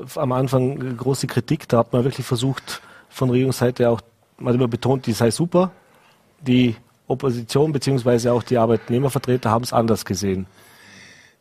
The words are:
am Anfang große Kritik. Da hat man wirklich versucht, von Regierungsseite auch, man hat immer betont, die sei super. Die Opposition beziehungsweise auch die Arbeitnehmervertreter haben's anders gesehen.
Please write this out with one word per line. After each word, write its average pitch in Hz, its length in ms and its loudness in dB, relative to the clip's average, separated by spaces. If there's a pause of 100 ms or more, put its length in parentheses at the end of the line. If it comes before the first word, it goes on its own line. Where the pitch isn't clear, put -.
(160)
am 143 160 -2
Anfang 127 680 -2
große 131 300 -2
Kritik. - 420 -4
Da 120 80 4
hat - 160 0
man 123 100 2
wirklich 117 220 -4
versucht, - 560 -4 (280)
von 131 200 -2
Regierungsseite 123 600 2
auch, 117 120 0 (380)
man 127 100 -4
hat 120 60 2
immer 127 120 2
betont, 123 380 0
die 113 80 0
sei 117 160 2
super. 175 420 0 (720)
Die 123 340 4 (320)
Opposition 135 640 0
beziehungsweise 123 640 2
auch 120 80 2
die 123 160 0
Arbeitnehmervertreter 120 960 0
haben's 120 220 0
anders 113 300 2
gesehen. 95 440 -4 (920)